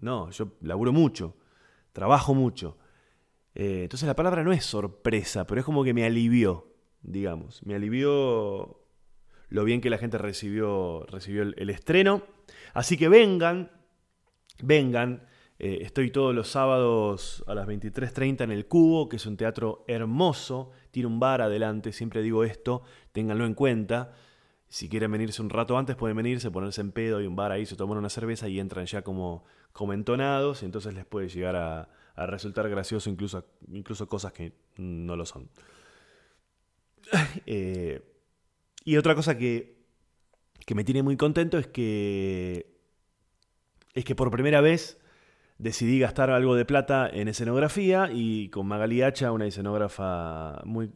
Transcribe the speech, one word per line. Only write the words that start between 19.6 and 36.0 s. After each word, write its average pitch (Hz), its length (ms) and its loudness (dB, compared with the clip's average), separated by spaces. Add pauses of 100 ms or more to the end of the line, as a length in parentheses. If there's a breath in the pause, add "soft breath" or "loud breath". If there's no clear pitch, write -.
hermoso. 127 840 0 (200 loud breath)
Tiene 120 180 -4
un 117 120 -2
bar 127 220 4
adelante, 107 500 -2
siempre 113 300 -4
digo 113 220 2
esto, 123 380 -4 (300 loud breath)
ténganlo 110 320 -2
en 110 100 0
cuenta. 120 600 0 (540 soft breath)
Si - 200 -12
quieren 107 220 -2
venirse 107 320 -4
un 104 80 -6
rato 113 260 0
antes, 131 200 -2
pueden 110 200 -2
venirse, 120 340 -2
ponerse 98 300 -6
en 101 120 -6
pedo, 113 260 -2
hay 101 80 -2
un 90 100 -6
bar 101 160 -2
ahí, 101 140 -4
se 95 100 -12
toman 101 220 -4
una 101 100 -4
cerveza 110 400 -6
y 95 120 -4
entran 92 260 -6
ya 98 160 -8
como, 90 420 -6 (280 soft breath)
como 101 200 -4
entonados, 135 720 -2
y 101 40 -6
entonces 98 280 -8
les 95 100 -12
puede 98 240 -6
llegar 90 280 -4
a, 80 320 -6 (260 soft breath)
a 90 120 -8
resultar 101 440 -6
gracioso 101 400 -4
incluso, 95 340 -6 (280)
incluso 101 360 -10
cosas 98 240 -8
que 82 200 -12 (240)
no 87 400 -8
lo 85 100 -6
son. 64 240 -18 (1600 soft breath)